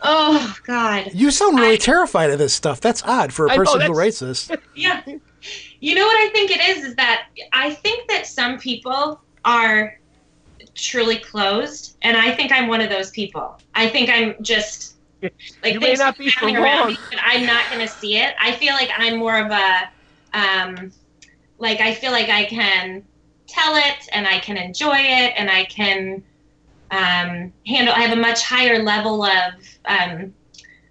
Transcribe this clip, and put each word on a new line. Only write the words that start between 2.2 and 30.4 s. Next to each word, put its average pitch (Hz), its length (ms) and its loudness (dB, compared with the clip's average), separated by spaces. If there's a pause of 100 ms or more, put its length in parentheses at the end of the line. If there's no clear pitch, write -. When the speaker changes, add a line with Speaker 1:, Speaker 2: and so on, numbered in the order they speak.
Speaker 2:
of 143 80 0
this 143 140 2
stuff. 139 280 -2
That's 233 220 0
odd 208 300 0
for 156 140 2
a 143 40 4
Speaker 3:
I 269 40 2
know, 190 80 4
Speaker 2:
person 190 180 4
who 151 60 2
Speaker 3:
that's 165 100 0
Speaker 2:
writes 196 220 2
this. - 320 -8 (240)
Speaker 1:
Yeah. 349 260 -2 (800)
You 311 160 -2
know 392 100 4
what 440 220 4
I - 40 0
think 403 200 2
it 339 80 0 (180)
is, 294 60 -10
is 247 120 -10
that 240 320 0 (260)
I 269 200 0
think 440 360 -6
that 403 160 -2
some 254 320 -4
people 262 640 -6 (240)
are 220 540 2 (760)
truly 226 440 -2
closed, 214 840 -4
and 226 160 2
I 233 140 4
think 277 200 -2
I'm 254 160 2
one 226 140 0
of 208 80 -2
those 190 220 -4
people. - 480 -8 (160)
I 226 120 2
think 240 220 0
I'm 226 340 0
just, - 520 -4 (260)
like, - 520 -6
Speaker 3:
You 214 60 -6
may 262 80 2
Speaker 1:
things 262 120 2
Speaker 3:
not 269 180 2
be 277 140 -4
Speaker 1:
happening 220 240 0
Speaker 3:
for 233 60 2
Speaker 1:
around 277 180 4
Speaker 3:
long. 240 100 2
Speaker 1:
me, 226 80 -4 (140)
but 226 120 -8
I'm 247 220 2
not 233 260 2
gonna 233 160 -4
see 208 300 -4
it. 254 220 0
I 226 140 0
feel 277 200 0
like 269 240 -2
I'm 226 200 0
more 226 220 0
of 214 120 -4
a, 190 380 2 (440)
um, 190 580 -2 (680)
like, 220 220 -2
I 220 120 0
feel 254 180 -6
like 226 180 0
I 208 160 2
can 196 580 -2 (440)
tell 311 280 0
it, 285 360 -2
and 202 160 -2
I 185 120 0
can 202 180 -8
enjoy 277 400 -2
it, 262 400 2
and 202 120 -2
I 190 160 2
can, 196 580 -4 (680)
um, 180 600 -2 (140)
handle, 240 300 2
I 233 60 2
have 233 160 2
a 226 40 2
much 233 220 0
higher 247 400 2
level 214 400 0
of, 180 300 2 (320)
um, 180 480 -4 (580)